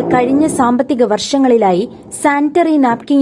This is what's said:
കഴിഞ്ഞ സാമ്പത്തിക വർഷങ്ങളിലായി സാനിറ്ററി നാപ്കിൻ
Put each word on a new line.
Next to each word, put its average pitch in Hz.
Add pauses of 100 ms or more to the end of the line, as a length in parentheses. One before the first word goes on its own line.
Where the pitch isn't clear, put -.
(120)
കഴിഞ്ഞ 262 (120)
സാമ്പത്തിക 247
വർഷങ്ങളിലായി 214 (380)
സാനിറ്ററി 302 (120)
നാപ്കിൻ 247